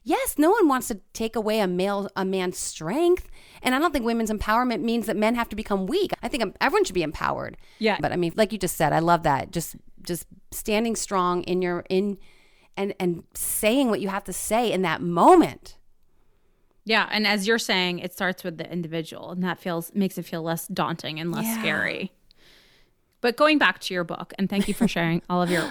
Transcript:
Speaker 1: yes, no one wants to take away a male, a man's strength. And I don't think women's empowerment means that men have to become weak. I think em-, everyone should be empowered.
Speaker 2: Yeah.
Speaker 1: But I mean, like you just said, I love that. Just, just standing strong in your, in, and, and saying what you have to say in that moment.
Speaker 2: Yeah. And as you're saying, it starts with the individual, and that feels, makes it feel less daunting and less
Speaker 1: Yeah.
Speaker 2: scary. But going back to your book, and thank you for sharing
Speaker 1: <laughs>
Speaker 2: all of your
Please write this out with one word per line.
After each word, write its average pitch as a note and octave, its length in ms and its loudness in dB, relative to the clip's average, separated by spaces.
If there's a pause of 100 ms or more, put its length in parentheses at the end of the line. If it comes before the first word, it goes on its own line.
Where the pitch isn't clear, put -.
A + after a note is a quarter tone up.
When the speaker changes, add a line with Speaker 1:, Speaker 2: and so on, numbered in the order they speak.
Speaker 1:
yes, G#4+ 360 -2
no D4+ 100 6
one G4+ 180 6
wants B3+ 200 0
to G#3 120 -6 (140)
take A3+ 220 -4
away G#3+ 240 0
a G3+ 80 2
male, G3 480 0
a F#3+ 100 -2
man's F#3 320 -2
strength. D#4+ 720 0 (320)
And B3+ 140 2
I C4+ 40 2
don't E4+ 120 2
think C4+ 140 0
women's A3+ 260 0
empowerment A3 500 0
means A3+ 240 0
that F#3+ 100 -2
men G#3+ 200 2
have A#3 140 -2
to - 60 -12
become G3+ 300 -2
weak. E4+ 280 0 (100)
I - 40 -4
think C#4 140 -4
em-, G#3 180 -2
everyone E4 260 4
should F#3 100 -4
be F3 80 2
empowered. C#3 540 -4 (200)
Speaker 2:
Yeah. G#3+ 220 0
Speaker 1:
But - 120 -2
I - 40 -2
mean, E3+ 200 0
like G#3+ 160 2
you A3 60 -4
just F3+ 180 -4
said, D3+ 160 2
I D3+ 80 4
love E3 220 4
that. D3 300 0
Just, - 240 -6 (260)
just - 240 -8 (260)
standing A3+ 440 0
strong F3+ 480 0
in F#3 180 0
your, F3+ 280 -2
in, F#3+ 280 0 (580)
and, G3+ 240 -4
and F3 240 -2 (120)
saying B3 540 2
what G3+ 120 0
you G3+ 80 -4
have G3 160 -4
to F#3 80 -8
say A3 380 0
in F3+ 100 0
that E3 200 0
moment. F3+ 760 6 (1080)
Speaker 2:
Yeah. G#3 260 2
And G#3+ 160 0
as G3+ 200 0
you're A3+ 120 4
saying, F3+ 400 0
it F3+ 140 -8
starts F#3 300 -4
with E3+ 140 -8
the D#3+ 140 -10
individual, E3 580 -6
and F3+ 140 -6
that F3+ 160 -2
feels, E3+ 340 -6
makes G3 240 -2
it F3 80 -6
feel E3 160 -8
less D#3+ 260 -4
daunting D#3 520 -4
and E3+ 120 -4
less D#3+ 140 -4
Speaker 1:
Yeah. A3+ 140 -4
Speaker 2:
scary. - 520 -2 (1120)
But A#3+ 160 0
going D4+ 200 6
back G3+ 220 4
to - 140 -8
your F3+ 100 -2
book, - 340 -10
and F#3+ 120 0
thank G3+ 180 0
you G#3 60 0
for A3 120 0
sharing E3+ 400 0
Speaker 1:
<laughs> - 40 -10
Speaker 2:
all F3+ 120 2
of F3 80 2
your E3+ 220 2